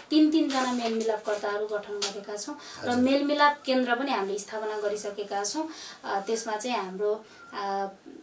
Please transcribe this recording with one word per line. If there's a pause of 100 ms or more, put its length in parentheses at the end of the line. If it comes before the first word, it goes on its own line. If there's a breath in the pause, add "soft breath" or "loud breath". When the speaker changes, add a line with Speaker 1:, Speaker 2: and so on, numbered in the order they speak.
(100)
Speaker 1:
तिन
तिनजना
मेलमिलापकर्ताहरू
गठन
गरेका
छौँ (280 loud breath)
र
Speaker 2:
हजुर।
Speaker 1:
मेलमिलाप
केन्द्र
पनि
हामीले
स्थापना
गरिसकेका
छौँ। (360 loud breath)
अ,
त्यसमा
चाहिँ
हाम्रो, (300 loud breath)
अ, (360)